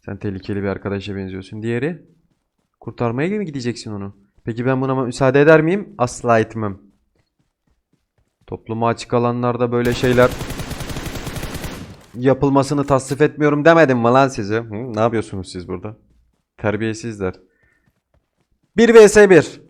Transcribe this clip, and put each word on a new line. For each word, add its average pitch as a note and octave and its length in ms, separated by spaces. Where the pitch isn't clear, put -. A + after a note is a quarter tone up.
Sen G2+ 140
tehlikeli G2+ 440
bir G2+ 60
arkadaşa G2 480
benziyorsun. F#2+ 460
Diğeri? A#2+ 400
Kurtarmaya B2+ 560
mı G#3 60
gideceksin B2 500
onu? G2+ 240
Peki A#2 220
ben C3 140
buna C3+ 140
müsaade C3 460
eder D#3 220
miyim? F3+ 360
Asla A#2+ 420
etmem. G#2+ 400
Topluma A2+ 420
açık A2+ 260
alanlarda A#2+ 580
böyle A#2+ 220
şeyler B2 360
yapılmasını C3+ 720
tasvip C#3 360
etmiyorum D3 420
demedim D#3 340
mi A#2 60
lan C3 240
size? A2 300
Hı? A2+ 360
Ne G#2+ 60
yapıyorsunuz G#2+ 520
siz F2+ 160
burada? F#2 280
Terbiyesizler. G#2+ 800
Bir A3+ 180
vs G#3 220
bir. F#3 540